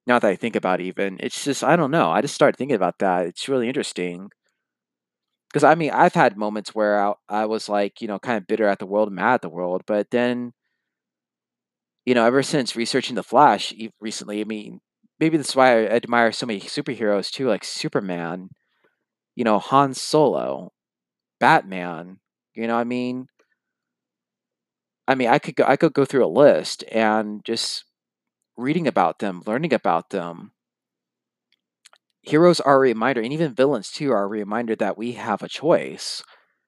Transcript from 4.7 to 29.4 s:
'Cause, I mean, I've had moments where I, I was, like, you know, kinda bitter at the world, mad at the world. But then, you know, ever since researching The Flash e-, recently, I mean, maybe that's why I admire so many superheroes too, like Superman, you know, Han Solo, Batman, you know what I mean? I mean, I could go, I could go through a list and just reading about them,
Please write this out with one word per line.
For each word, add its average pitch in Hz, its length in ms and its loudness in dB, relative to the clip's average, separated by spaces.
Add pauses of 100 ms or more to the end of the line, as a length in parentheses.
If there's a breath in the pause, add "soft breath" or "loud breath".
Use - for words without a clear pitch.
'Cause, 143 100 0
I 143 120 8
mean, 160 160 -2
I've 147 220 4
had 123 240 2
moments 107 380 -6
where 104 260 2
I, 101 120 0 (160)
I 107 160 -2
was, 107 240 -6
like, 101 320 -2
you 117 60 -8
know, 101 120 -6
kinda 113 220 -4
bitter 107 260 0
at 98 120 0
the 101 60 -14
world, 101 260 0
mad 101 240 0
at - 60 -2
the 87 80 -10
world. 90 380 -6
But 104 240 -2
then, 123 420 -2 (1500)
you 123 80 2
know, 117 120 4
ever 131 180 4
since 131 320 -4
researching 117 400 -4
The 92 80 -4
Flash 117 480 4
e-, 107 200 -14 (100)
recently, 107 400 -8
I - 20 -4
mean, 110 380 -12 (380)
maybe 156 180 2
that's - 180 -4
why 123 300 6
I - 20 0
admire 117 460 2
so - 120 -8
many 107 140 -6
superheroes 110 720 -4
too, 131 160 -4
like 101 160 -2
Superman, 92 880 -6 (880)
you 120 100 -2
know, 107 140 4
Han 135 340 2
Solo, 90 800 -2 (640)
Batman, 92 800 0 (340)
you 113 140 -6
know 117 80 -2
what 117 60 0
I 117 40 -2
mean? 123 420 -6 (1800)
I 131 80 4
mean, 123 140 0
I 143 100 4
could - 160 -12
go, 135 100 2
I 139 120 4
could 160 160 2
go 139 120 2
through 123 200 2
a - 20 2
list 95 640 4
and 107 540 -2
just - 400 -6 (720)
reading 147 300 -2
about 90 320 0
them, 90 260 -6